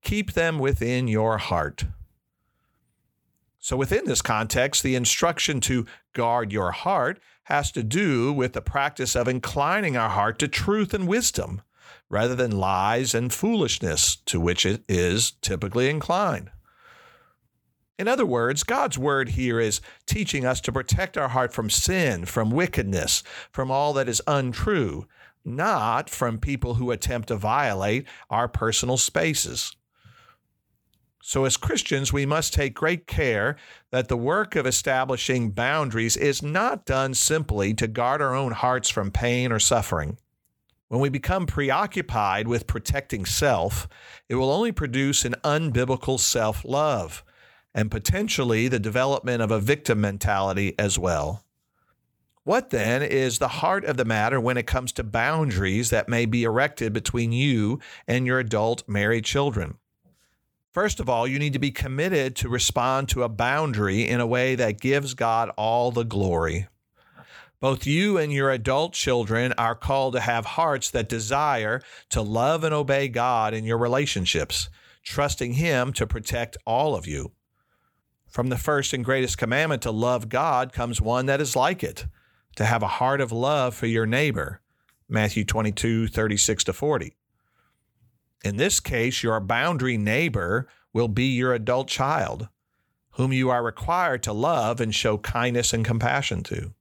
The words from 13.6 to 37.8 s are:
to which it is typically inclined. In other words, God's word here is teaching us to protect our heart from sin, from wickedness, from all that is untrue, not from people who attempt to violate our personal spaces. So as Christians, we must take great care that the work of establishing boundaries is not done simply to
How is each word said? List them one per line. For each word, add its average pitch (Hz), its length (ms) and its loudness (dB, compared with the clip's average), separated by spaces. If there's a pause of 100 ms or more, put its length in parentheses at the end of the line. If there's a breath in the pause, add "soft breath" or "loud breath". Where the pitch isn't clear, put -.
to - 140 -2
which 87 260 2
it 104 220 0
is 90 440 2 (100)
typically 104 480 0
inclined. 156 600 -2 (1500 loud breath)
In 190 100 -2
other 254 180 2
words, 123 380 0
God's 233 340 -2
word 135 320 0
here 123 300 0
is 110 220 0 (240 loud breath)
teaching 160 400 -2
us 127 160 0
to - 100 -4
protect 156 460 -2
our 139 120 -2
heart 123 240 0
from 110 160 -4
sin, 139 560 0
from 110 260 0
wickedness, 120 720 0 (280 loud breath)
from 131 200 -4
all 143 220 2
that 135 160 0
is 113 180 0
untrue, 131 800 0 (380 loud breath)
not 131 640 0
from 117 280 0
people 123 380 -2
who 123 160 0
attempt 117 380 -2
to 113 80 0
violate 110 680 0 (240 loud breath)
our 117 200 0
personal 127 480 0
spaces. 147 760 -2 (1500 soft breath)
So 135 200 0
as 131 140 2
Christians, - 560 0
we 139 120 2
must 151 280 0
take 139 200 2
great 165 320 -2
care 123 520 0 (340 loud breath)
that 127 160 0
the 131 80 0
work 165 400 0
of 147 100 2
establishing 131 840 0
boundaries 117 640 0
is 139 260 0
not 190 440 -2
done 131 300 0
simply 110 580 0
to 113 140 -2